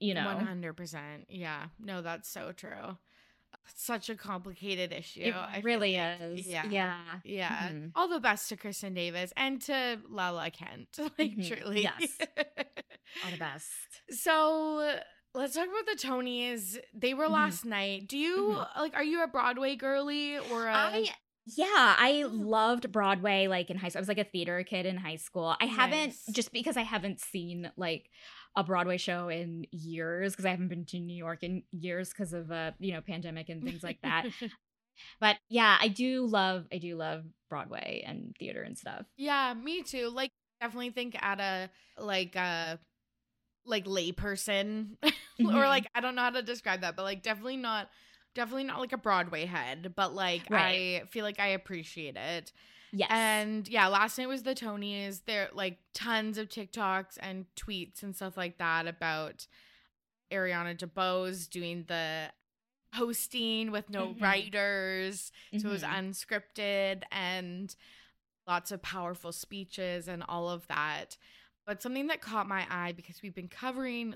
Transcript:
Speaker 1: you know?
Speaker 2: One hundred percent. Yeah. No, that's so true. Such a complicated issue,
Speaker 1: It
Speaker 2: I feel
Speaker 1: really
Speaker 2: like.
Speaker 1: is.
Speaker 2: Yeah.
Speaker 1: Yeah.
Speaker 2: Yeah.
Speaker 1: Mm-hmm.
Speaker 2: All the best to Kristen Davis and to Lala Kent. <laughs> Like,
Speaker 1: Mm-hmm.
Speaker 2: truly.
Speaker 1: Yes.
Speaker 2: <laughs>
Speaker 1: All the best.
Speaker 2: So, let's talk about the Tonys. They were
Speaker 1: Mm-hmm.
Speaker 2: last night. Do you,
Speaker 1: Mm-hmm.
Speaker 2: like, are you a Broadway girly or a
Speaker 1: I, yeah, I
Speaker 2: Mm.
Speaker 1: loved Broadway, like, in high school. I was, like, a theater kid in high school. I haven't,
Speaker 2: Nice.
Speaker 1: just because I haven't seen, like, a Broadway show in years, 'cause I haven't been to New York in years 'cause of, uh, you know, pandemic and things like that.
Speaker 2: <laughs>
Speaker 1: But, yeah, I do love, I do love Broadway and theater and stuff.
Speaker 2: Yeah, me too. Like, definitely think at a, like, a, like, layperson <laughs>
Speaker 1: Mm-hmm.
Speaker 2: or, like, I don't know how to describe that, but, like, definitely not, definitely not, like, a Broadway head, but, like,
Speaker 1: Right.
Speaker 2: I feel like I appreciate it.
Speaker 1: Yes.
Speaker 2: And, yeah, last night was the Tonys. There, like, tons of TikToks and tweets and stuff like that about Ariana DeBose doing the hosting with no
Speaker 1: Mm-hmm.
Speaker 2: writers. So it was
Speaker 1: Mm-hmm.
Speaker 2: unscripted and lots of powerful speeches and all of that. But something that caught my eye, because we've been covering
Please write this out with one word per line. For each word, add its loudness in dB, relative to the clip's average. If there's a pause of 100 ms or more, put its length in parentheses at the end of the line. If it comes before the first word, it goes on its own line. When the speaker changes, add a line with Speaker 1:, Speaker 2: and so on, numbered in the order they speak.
Speaker 1:
you 0
know? 0
Speaker 2:
One 0
hundred -6
percent. -12
Yeah. -8 (120)
No, -8
that's -8
so -10
true. -12 (760)
Such -4
a -6
complicated -6
issue, -12
Speaker 1:
It 0
Speaker 2:
I -6
feel -6
Speaker 1:
really 2
Speaker 2:
like. 0
Speaker 1:
is. -6
Speaker 2:
Yeah. -4
Speaker 1:
Yeah. 0 (240)
Speaker 2:
Yeah. -2
Speaker 1:
Mm-hmm. -8
Speaker 2:
All 2
the 0
best 2
to -6
Kristen -8
Davis -2
and 2
to -2
Lala -2
Kent. -14 (100)
<laughs> -
Like, 0
Speaker 1:
Mm-hmm. -2
Speaker 2:
truly. 0
Speaker 1:
Yes. -2
Speaker 2:
<laughs> -6
Speaker 1:
All -4
the -6
best. -10
Speaker 2:
So, 4 (360)
let's -2
talk 0
about -2
the 0 (100)
Tonys. -2 (160)
They 2
were 2
Speaker 1:
Mm-hmm. 4
Speaker 2:
last 4
night. 0
Do -4
you, 2
Speaker 1:
Mm-hmm. 2
Speaker 2:
like, 0
are 2
you 2
a 2
Broadway 2
girly 0
or -2
a 2
Speaker 1:
I, 4 (380)
yeah, 8
I 8
Speaker 2:
Mm. -2
Speaker 1:
loved 4
Broadway, 4
like, 2
in -2
high -4
school. -4
I -2
was, -2
like, 2
a 2
theater -2
kid -2
in 0
high -6
school. 0
I 6
haven't, 4
Speaker 2:
Nice. -10
Speaker 1:
just 0
because -2
I 2
haven't -2
seen, -6
like, -4 (460)
a 4
Broadway 2
show -2
in -4
years, -2
'cause -2
I 4
haven't 0
been -4
to -6
New -6
York -6
in -2 (100)
years -4
'cause -4
of, -6
uh, -2
you 0
know, -6
pandemic -6
and -8
things -6
like -8
that. 2
Speaker 2:
<laughs> -8 (600)
Speaker 1:
But, 8 (120)
yeah, 10
I 8
do 2
love, 4
I -4
do -6
love -4 (240)
Broadway -6
and -8
theater -6
and -10
stuff. -10 (120)
Speaker 2:
Yeah, 2
me -6
too. -4
Like, -2 (300)
definitely -4
think -4
at 0
a, -2 (280)
like, 0
a, 0 (840)
like, 0
layperson 0
<laughs> 6 (240)
Speaker 1:
Mm-hmm. 6
Speaker 2:
or, 10
like, 6
I 4
don't -2
know 2
how 4
to 0
describe -2
that, -2
but, -4
like, -2
definitely -2
not, -2 (440)
definitely -2
not, -4
like, -2
a -4
Broadway 4
head, -4
but, 2
like, 2
Speaker 1:
Right. 4
Speaker 2:
I -12
feel -4
like -4
I 4
appreciate -4
it. -6 (400)
Speaker 1:
Yes. 2
Speaker 2:
And, 4
yeah, 8
last 4
night -4
was -4
the 0
Tonys. -6
There, 0
like, -2 (140)
tons 0
of -6
TikToks -2
and -8 (120)
tweets -8
and -8
stuff -6
like -4
that 2
about -4 (840)
Ariana 0
DeBose 0
doing -6
the -2 (640)
hosting 0
with -4
no 0
Speaker 1:
Mm-hmm. -4
Speaker 2:
writers. 2 (260)
So 0
it 0
was -2
Speaker 1:
Mm-hmm. -2
Speaker 2:
unscripted -2 (100)
and -4 (720)
lots 0
of -6
powerful -6
speeches -6
and -6
all -2
of -6
that. -2 (480)
But -6
something -2
that -2
caught -2
my -2
eye, -2
because -16
we've -12
been -10
covering -4